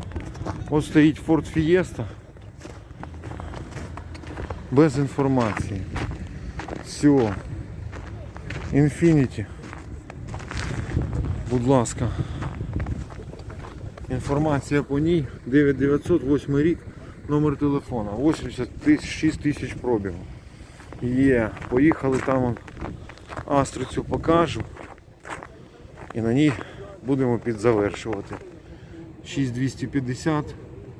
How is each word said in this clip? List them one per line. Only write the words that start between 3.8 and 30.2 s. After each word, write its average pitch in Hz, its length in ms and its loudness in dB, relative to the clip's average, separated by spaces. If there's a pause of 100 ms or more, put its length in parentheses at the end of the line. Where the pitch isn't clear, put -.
Без 139 260 6
інформації. 127 840 0 (1040)
Все. 135 480 4 (1400)
Infiniti. 143 720 4 (2000)
Будь 123 160 2
ласка. 127 400 4 (2000)
Інформація 143 760 2
по 143 160 0
ній. 160 260 4 (200)
Дев'ять 139 320 6
дев'ятсот, 143 460 2
восьмий 143 400 2
рік. 165 160 4 (480)
Номер 147 300 4
телефона. 127 640 0
Вісімдесят 143 840 2
шість - 380 0
тисяч 139 320 -2
пробігу. 104 440 0 (840)
Є. 123 480 4 (200)
Поїхали, 135 560 4
там 131 180 2
он 120 120 2 (880)
Астру 131 400 2
цю - 180 -4
покажу. 147 580 2 (1500)
І 117 80 -2
на 113 120 2
ній 143 200 6 (520)
будемо 127 340 2
підзавершувати. 104 960 2 (880)
Шість 135 280 -2
двісті 123 340 -2
п'ятдесят. 143 680 -2 (440)